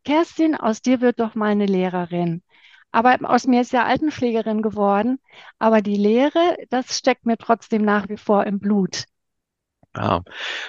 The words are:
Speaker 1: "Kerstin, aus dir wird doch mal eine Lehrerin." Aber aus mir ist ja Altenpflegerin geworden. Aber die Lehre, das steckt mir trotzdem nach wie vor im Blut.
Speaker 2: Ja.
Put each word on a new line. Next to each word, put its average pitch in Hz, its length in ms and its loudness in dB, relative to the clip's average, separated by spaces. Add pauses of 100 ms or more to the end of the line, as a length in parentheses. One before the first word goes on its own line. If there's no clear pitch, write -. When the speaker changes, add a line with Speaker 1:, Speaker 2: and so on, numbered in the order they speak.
Speaker 1:
"Kerstin, 320 500 0
aus - 280 -4
dir 254 180 2
wird 240 200 0
doch 220 140 -4
mal 214 180 0
eine 208 140 0
Lehrerin." 175 760 -2 (500)
Aber 247 320 4
aus 247 220 0
mir 247 140 4
ist 247 140 -4
ja 240 100 2
Altenpflegerin 226 800 -2
geworden. 208 560 0 (400)
Aber 220 240 4
die 202 140 -2
Lehre, 269 600 2 (140)
das 247 260 -4
steckt - 300 -2
mir 226 100 0
trotzdem 220 460 -2
nach 208 260 0
wie 208 80 -12
vor 208 280 0
im 202 140 -4
Blut. 202 460 -2 (880)
Speaker 2:
Ja. 87 280 0 (460)